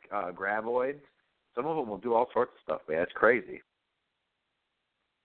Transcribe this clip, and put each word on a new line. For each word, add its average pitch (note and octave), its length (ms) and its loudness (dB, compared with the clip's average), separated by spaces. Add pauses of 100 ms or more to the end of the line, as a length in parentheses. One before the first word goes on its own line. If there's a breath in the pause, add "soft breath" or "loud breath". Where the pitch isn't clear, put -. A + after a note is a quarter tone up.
(120)
uh, F#2+ 180 -4
graboids. A2+ 720 -2 (560)
Some B2+ 100 -4
of D#3+ 100 -2
them C3+ 120 -4
will G2+ 100 -6
do A#2 160 0
all A#2+ 160 4
sorts A#2+ 240 0
of - 80 -20
stuff, - 260 -6
man. D#2 140 0
It's F2+ 120 -2
crazy. G#2+ 460 4 (1600)